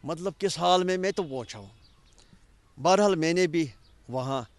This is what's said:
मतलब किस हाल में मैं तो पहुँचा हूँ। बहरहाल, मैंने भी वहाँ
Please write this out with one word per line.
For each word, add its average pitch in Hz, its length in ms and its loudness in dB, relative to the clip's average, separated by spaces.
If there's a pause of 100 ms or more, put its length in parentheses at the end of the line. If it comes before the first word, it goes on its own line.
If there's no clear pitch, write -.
मतलब 165 300 -8
किस 190 240 -4
हाल 180 260 4
में 185 140 -2
मैं 190 140 -2
तो 196 100 -4
पहुँचा 131 360 -10
हूँ। 101 140 -18 (1040)
बहरहाल, 190 380 4
मैंने 170 300 2
भी 156 260 -2 (380)
वहाँ 127 380 -6 (100)